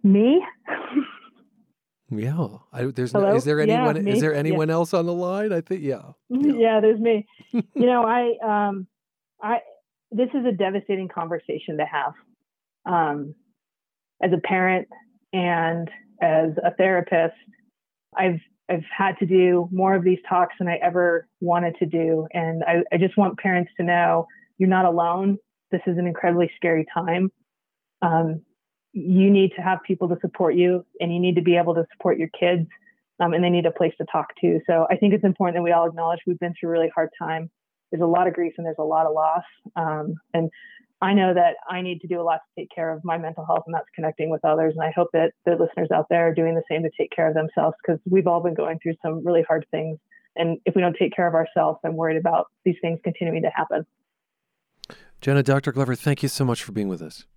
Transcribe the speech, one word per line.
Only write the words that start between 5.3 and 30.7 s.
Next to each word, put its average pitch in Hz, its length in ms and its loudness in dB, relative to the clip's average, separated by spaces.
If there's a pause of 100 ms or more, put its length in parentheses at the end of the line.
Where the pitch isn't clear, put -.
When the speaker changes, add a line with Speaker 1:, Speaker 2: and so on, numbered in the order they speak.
Speaker 2:
I 165 80 -2
think, 185 200 -6
yeah. 135 300 -6 (180)
Speaker 1:
Mm-hmm. 277 200 0
Speaker 2:
Yeah. 262 80 0
Speaker 1:
Yeah, 226 240 4
there's 220 180 4
me. 220 260 0 (280)
Speaker 2:
<laughs> 233 100 0 (100)
Speaker 1:
You 240 120 2
know, 247 200 4
I, 233 380 0
um, 208 420 -2 (560)
I, 220 180 -2 (520)
this 240 220 0
is 262 120 -2
a 247 60 2
devastating 190 560 -4
conversation 165 680 -8
to 151 80 -2
have. 147 280 -4 (720)
Um, 151 480 -2 (880)
as - 120 2
a 170 120 0
parent 185 440 0 (420)
and 170 580 -2 (320)
as 160 280 2 (140)
a 175 120 0
therapist, 175 600 2 (760)
I've, 180 280 0 (280)
I've 165 140 -2 (120)
had 190 240 -2
to 202 60 0
do 180 460 4
more 190 240 2
of 180 80 2
these 185 240 2
talks 180 320 0
than 180 80 -2
I 170 160 -2
ever 175 460 2 (100)
wanted 175 380 0
to 180 80 0
do. 160 480 0
And 165 320 -4
I, 170 260 2
I 180 60 0
just 185 200 2
want 196 220 2
parents 180 380 0
to 175 60 -4
know 170 440 2 (300)
you're 185 100 2
not 185 160 4
alone. 175 540 2 (340)
This 180 160 -2
is 175 100 0
an 180 100 -2
incredibly 175 500 0
scary 160 360 0
time. 175 380 -2 (680)
Um, 165 400 0 (520)
you 185 380 4
need 190 240 4
to 180 60 -10
have 185 260 -2
people 180 220 -2
to 180 100 -2
support 170 340 0
you, 180 320 2 (140)